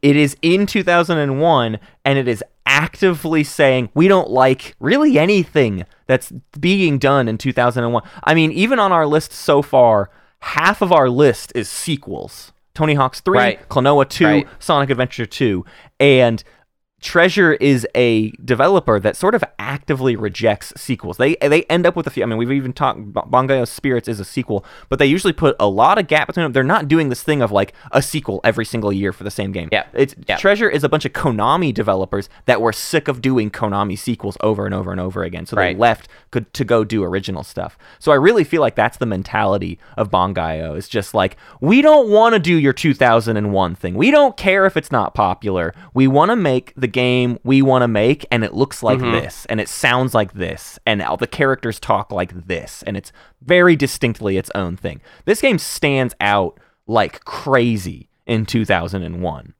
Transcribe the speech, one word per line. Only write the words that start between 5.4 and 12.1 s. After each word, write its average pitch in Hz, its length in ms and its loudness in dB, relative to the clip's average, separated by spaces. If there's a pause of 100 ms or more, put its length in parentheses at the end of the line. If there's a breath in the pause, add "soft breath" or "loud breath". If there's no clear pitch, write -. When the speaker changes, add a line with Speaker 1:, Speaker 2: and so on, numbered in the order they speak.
Speaker 1:
that's 127 260 -2 (260)
being 175 400 0
done 135 300 2
in 110 80 -4
two 131 160 -4
thousand 123 320 0
and 117 80 -2
one." 117 100 -2 (220 loud breath)
I - 100 2
mean, 160 180 2
even 226 260 0
on 196 140 0
our 165 140 2
list 151 260 -2
so - 280 0
far, 117 480 4 (320 soft breath)
half 180 400 0
of 180 120 2
our 139 180 4
list 127 440 2
is 110 140 -4
sequels. - 840 -10 (220)